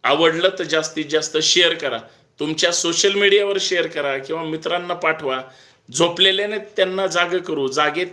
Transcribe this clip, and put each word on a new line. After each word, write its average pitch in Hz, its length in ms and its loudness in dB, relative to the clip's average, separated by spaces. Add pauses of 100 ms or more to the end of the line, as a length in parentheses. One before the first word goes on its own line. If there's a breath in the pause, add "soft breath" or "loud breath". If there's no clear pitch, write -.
आवडलं 160 460 4 (100)
तर 180 40 -2
जास्तीत 156 420 -2
जास्त 151 320 -2
शेअर 170 360 4
करा, 139 240 -4 (420 soft breath)
तुमच्या 156 320 0
सोशल 170 420 0
मीडियावर 202 480 2
शेअर 175 260 -2
करा 143 300 -4
किंवा 156 260 -6
मित्रांना 170 500 -4
पाठवा. 156 480 -2 (520 loud breath)
झोपलेल्याने 190 640 2
त्यांना 190 500 -2
जागं 175 320 0
करू, 151 280 -2
जागेत 147 460 0